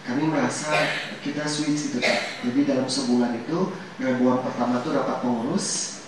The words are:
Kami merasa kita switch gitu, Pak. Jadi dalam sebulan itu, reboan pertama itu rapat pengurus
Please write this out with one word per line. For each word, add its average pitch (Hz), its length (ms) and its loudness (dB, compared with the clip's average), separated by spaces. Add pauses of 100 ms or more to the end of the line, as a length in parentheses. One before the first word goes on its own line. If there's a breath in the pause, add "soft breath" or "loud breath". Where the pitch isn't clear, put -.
Kami 143 240 0
merasa 151 480 0 (480)
kita 147 240 -2
switch 147 400 0
gitu, 123 160 -2
Pak. - 400 0
Jadi 135 240 2
dalam 127 160 2
sebulan 120 560 2
itu, 175 320 0 (240 loud breath)
reboan 127 480 2
pertama 123 400 0
itu 156 80 -2
rapat 131 320 0
pengurus 123 420 0 (420)